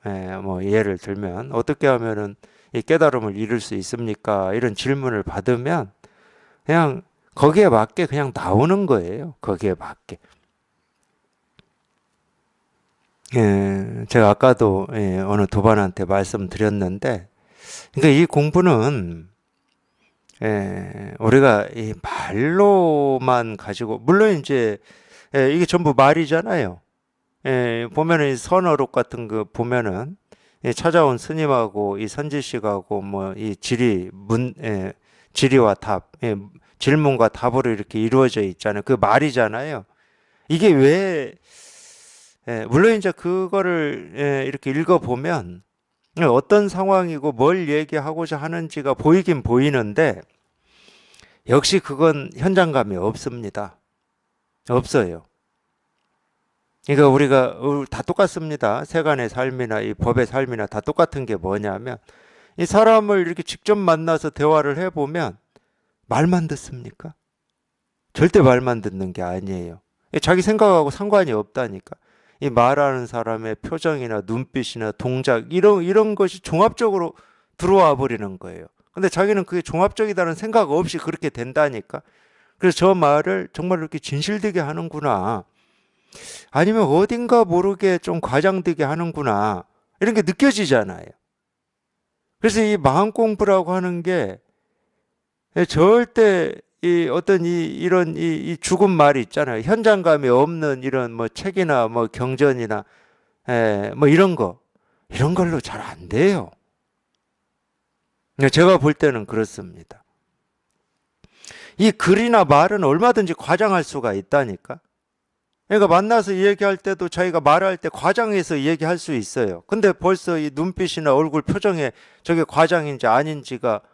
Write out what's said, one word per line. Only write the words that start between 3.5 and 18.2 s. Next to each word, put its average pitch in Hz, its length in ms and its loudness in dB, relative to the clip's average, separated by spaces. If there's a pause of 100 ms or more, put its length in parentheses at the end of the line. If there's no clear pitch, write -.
수 104 160 -10
있습니까?" 101 760 -4
이런 117 200 -2
질문을 127 500 -4
받으면 123 680 -4 (720)
그냥 151 360 0 (320)
거기에 160 340 6
맞게 117 380 2
그냥 139 280 -6
나오는 160 520 0
거예요. 120 540 -2
거기에 98 380 -4
맞게. - 400 -18 (3250)
예, 101 720 0
제가 110 220 4
아까도, 104 640 2
예, 98 280 -2
어느 101 260 0
도반한테 101 580 2
말씀드렸는데, 98 1200 -4 (640)
그러니까 143 140 4 (140)